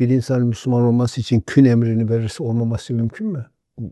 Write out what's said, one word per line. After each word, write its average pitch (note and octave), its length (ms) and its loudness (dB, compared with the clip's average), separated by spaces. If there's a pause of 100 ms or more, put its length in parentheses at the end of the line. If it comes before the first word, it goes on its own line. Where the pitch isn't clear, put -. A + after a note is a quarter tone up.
bir B2 80 2
insan B2+ 340 0
Müslüman A#2+ 400 0
olması A#2+ 380 0
için A#2 260 0
kün - 180 6
emrini A#2 460 2
verirse A2+ 320 -2
olmaması A#2 520 -4
mümkün A#2 320 -4
mü? D3+ 200 -6 (460)